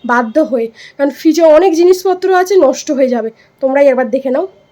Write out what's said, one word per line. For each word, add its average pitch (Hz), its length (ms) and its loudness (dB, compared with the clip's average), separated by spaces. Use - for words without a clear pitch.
বাধ্য 233 340 -2
হয়ে, 226 280 -2
কারণ 277 120 -2
ফ্রিজে 320 340 0
অনেক 320 300 4
জিনিসপত্র 370 600 0
আছে, 370 220 0
নষ্ট 277 360 0
হয়ে 262 180 0
যাবে। 226 200 -4
তোমরাই 277 260 2
একবার 254 220 0
দেখে 262 200 -4
নাও। 294 180 -4